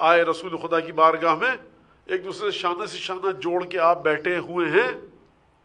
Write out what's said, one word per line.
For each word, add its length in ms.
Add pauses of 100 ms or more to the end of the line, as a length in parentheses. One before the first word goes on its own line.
آئے 160
رسول 380
خدا 180
کی 120
بارگاہ 440
میں، 160 (560)
ایک 180
دوسرے 260
سے 60
شانہ 280
سے 120
شانہ 340 (100)
جوڑ 240
کے 140
آپ 240
بیٹھے 360
ہوئے 300
ہیں، 220 (720)